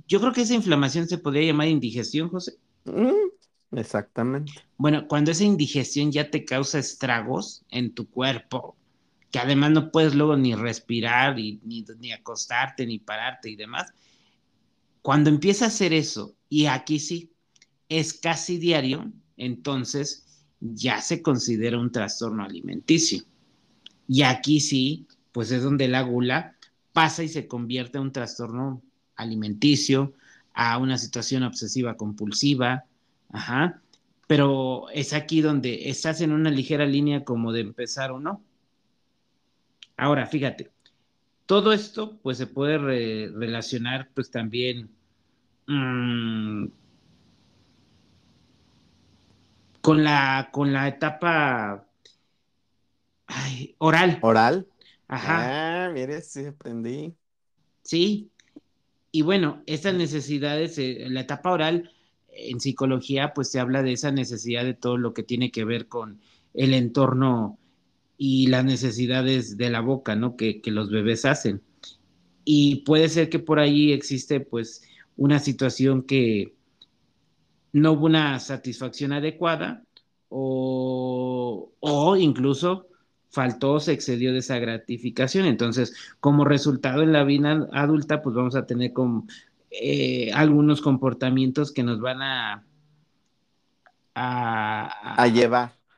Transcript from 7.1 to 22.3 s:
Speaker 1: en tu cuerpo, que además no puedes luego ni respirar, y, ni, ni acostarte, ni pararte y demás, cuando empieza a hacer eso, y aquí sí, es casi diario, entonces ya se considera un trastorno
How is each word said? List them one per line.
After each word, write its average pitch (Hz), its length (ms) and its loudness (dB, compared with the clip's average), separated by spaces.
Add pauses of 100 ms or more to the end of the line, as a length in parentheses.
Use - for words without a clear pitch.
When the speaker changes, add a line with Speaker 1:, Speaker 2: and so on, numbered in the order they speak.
Speaker 1:
en 123 240 -4
tu 110 160 -12
cuerpo, 127 640 -4 (560)
que 135 80 -4
además 139 320 4
no 156 200 4
puedes 156 240 4
luego 147 220 4
ni 131 180 2
respirar, 117 840 0
y, 107 240 -8
ni, 113 220 -12 (140)
ni 120 120 -14
acostarte, 123 760 -6
ni 113 140 -6
pararte 110 500 -10
y 107 60 -16
demás, 117 380 -10 (1080)
cuando 147 280 4
empieza 185 360 2
a - 40 2
hacer 190 240 0
eso, 139 420 -4 (140)
y 151 160 2
aquí 143 340 -2
sí, 170 320 -10 (580)
es 160 240 -2
casi 165 440 -2
diario, 156 540 0 (260)
entonces 127 880 -6 (340)
ya 110 420 -4
se 165 200 -4
considera 117 580 0
un 120 120 -2
trastorno 110 520 -4